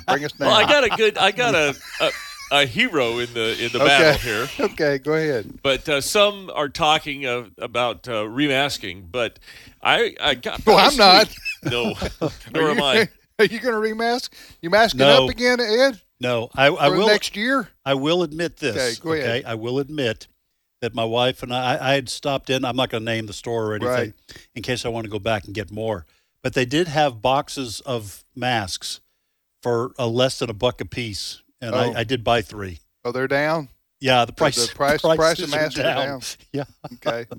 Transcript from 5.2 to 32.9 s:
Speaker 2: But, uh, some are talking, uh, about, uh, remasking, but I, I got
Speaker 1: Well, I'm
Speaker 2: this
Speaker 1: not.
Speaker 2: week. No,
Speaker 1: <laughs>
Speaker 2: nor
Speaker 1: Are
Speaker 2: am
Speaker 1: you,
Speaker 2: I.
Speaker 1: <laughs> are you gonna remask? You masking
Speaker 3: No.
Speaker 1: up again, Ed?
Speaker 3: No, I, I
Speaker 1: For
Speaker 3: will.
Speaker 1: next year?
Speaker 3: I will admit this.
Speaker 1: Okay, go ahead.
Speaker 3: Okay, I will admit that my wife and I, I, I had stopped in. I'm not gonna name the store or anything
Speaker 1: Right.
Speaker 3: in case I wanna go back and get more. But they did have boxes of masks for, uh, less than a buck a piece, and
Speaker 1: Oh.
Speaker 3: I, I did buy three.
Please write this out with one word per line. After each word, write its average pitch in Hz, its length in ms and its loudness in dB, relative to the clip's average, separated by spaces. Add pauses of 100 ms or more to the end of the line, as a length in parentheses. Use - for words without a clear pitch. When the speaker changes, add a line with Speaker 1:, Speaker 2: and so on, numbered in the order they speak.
Speaker 2:
But, 135 240 -2
uh, 139 140 0
some 202 520 0
are 147 140 -2
talking, 151 580 0
uh, 120 200 -4 (120)
about, 120 520 -4
uh, 110 160 -4
remasking, 120 840 -2
but 117 300 -6 (420)
I, 196 380 2
I 143 160 0
got - 300 -8
Speaker 1:
Well, 208 120 8
I'm 196 120 8
Speaker 2:
this 285 80 0
Speaker 1:
not. 202 320 8
Speaker 2:
week. - 420 -10
No, 120 220 -2 (260)
Speaker 1:
<laughs> 156 100 -2 (240)
Speaker 2:
nor 160 100 0
Speaker 1:
Are 151 80 4
Speaker 2:
am 240 80 0
Speaker 1:
you, - 40 2
Speaker 2:
I. 220 240 4 (160)
Speaker 1:
<laughs> - 160 -6
are 214 60 6
you 208 140 0
gonna 226 180 -2
remask? 220 500 -2 (340)
You 165 100 -8
masking 214 280 6
Speaker 3:
No. 143 260 8
Speaker 1:
up - 40 0
again, 247 320 2
Ed? 240 400 2 (180)
Speaker 3:
No, 120 340 -2
I, 135 140 6
I 147 220 2
Speaker 1:
For 156 80 2
Speaker 3:
will. 202 100 4
Speaker 1:
next 214 300 2
year? 240 320 0 (160)
Speaker 3:
I 139 80 0
will 156 300 0
admit 160 340 -6
this. 127 180 -4
Speaker 1:
Okay, 120 260 -2
go 160 120 -4
ahead. 139 160 -2 (100)
Speaker 3:
Okay, - 80 -8
I 113 80 -6
will 120 240 -4
admit 139 480 -6 (540)
that 117 140 -6
my 117 100 -2
wife 123 380 0
and 123 100 -10
I, 127 240 -2
I, 135 140 -2
I - 20 4
had 135 160 -2
stopped - 400 -4
in. 131 160 -2
I'm 120 100 -4
not 127 140 0
gonna 113 160 -6
name 113 220 -4
the 101 60 -14
store 117 340 -4
or 107 80 -2
anything 117 140 -4
Speaker 1:
Right. 120 240 -2 (420)
Speaker 3:
in 117 80 -12
case 123 220 -4
I 123 40 -4
wanna 113 200 -6
go 107 100 -6
back 107 260 -2
and 101 80 -14
get 98 180 -8
more. 107 340 -6 (380)
But 127 100 -4
they 131 120 2
did 147 220 0
have 139 340 0
boxes 131 600 -2
of 117 420 -8 (120)
masks 120 640 -6 (640)
for, 123 360 -2
uh, 120 80 -2
less 120 320 0
than 123 100 -4
a 113 40 -6
buck 117 280 -2
a 98 40 -10
piece, - 560 -10 (180)
and 117 160 -6
Speaker 1:
Oh. - 20 0 (160)
Speaker 3:
I, 113 60 -4
I 117 40 0
did 117 200 -4
buy 120 180 2
three. 98 380 -10 (260)